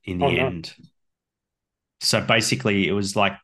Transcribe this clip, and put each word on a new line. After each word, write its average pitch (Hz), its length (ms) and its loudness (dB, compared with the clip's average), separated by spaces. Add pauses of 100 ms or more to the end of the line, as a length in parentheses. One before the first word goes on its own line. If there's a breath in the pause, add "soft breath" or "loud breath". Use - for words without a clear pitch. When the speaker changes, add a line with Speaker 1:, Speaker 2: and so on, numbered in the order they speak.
Speaker 1:
in 90 160 -8
the 143 60 0
Speaker 2:
Oh, 139 60 2
no. - 140 0
Speaker 1:
end. 85 280 -8 (1300)
So 107 220 0
basically, 107 680 2
it 90 40 0
was 101 240 -2
like, 98 180 2 (100)